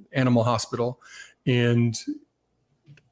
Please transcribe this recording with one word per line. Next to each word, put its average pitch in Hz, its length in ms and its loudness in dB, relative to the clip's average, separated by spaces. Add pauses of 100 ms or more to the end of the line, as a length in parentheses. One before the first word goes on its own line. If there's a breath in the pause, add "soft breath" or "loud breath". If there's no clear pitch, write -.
(120)
animal 123 320 2
hospital, 120 560 -2 (460 loud breath)
and 120 520 2 (1120)